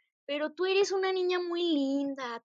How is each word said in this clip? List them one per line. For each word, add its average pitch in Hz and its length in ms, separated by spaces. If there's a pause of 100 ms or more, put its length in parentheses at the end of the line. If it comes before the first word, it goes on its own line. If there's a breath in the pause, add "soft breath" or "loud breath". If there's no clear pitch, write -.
(260)
pero 294 280
tú 359 120
eres 381 260
una 381 200
niña 359 280
muy 349 220
linda, 277 840